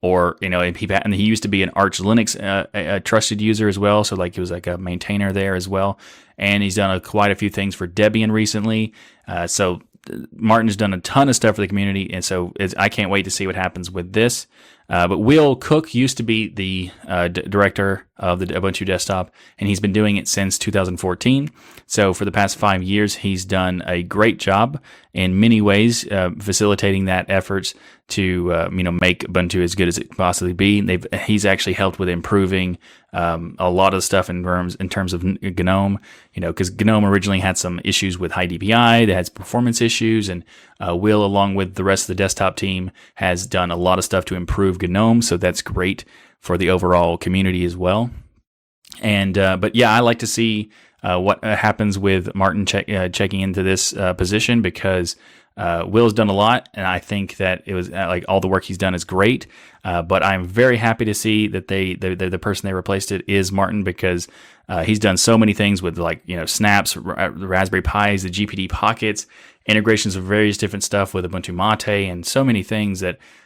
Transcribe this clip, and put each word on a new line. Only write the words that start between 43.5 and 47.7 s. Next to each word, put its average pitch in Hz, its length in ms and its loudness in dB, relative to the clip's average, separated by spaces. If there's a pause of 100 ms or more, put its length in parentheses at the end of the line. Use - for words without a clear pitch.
a 85 40 -4
lot 90 220 2
of 92 80 -2
stuff 92 200 0
to 92 100 -6
improve 90 460 -2
gnome, 110 400 2
so - 140 0
that's 90 260 -2
great 92 440 -4 (360)
for 90 180 -2
the 90 100 2
overall 87 480 4
community 92 480 0
as 87 100 -4